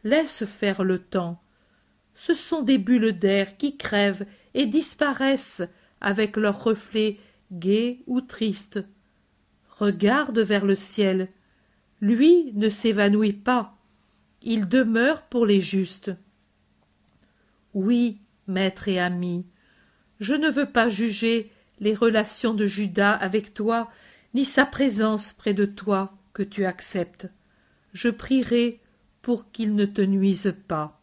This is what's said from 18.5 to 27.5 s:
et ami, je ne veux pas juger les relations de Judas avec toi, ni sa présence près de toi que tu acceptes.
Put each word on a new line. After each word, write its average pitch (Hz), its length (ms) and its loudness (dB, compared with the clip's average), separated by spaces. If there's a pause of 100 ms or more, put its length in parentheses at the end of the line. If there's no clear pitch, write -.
et 185 120 0
ami, 180 460 -2 (720)
je 214 140 -2
ne 302 160 2
veux 269 160 0
pas 240 240 0
juger 220 640 -2 (280)
les 208 160 0
relations 220 580 0
de 208 120 0
Judas 202 480 0
avec 196 400 -4
toi, 226 360 -2 (440)
ni 262 120 2
sa 269 200 2
présence 220 680 -2
près - 200 -4
de 202 120 2
toi 196 480 -4 (200)
que 202 100 -6
tu 202 220 -4
acceptes. 180 640 -6 (680)